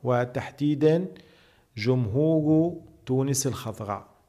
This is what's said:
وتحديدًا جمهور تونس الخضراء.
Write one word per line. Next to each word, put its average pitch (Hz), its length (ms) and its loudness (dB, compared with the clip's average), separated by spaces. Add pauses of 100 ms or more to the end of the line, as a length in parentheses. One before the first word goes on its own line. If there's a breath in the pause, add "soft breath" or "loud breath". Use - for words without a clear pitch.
وتحديدًا 135 1000 0 (720 loud breath)
جمهور 151 960 2 (320)
تونس 135 400 0
الخضراء. 104 580 -6 (240)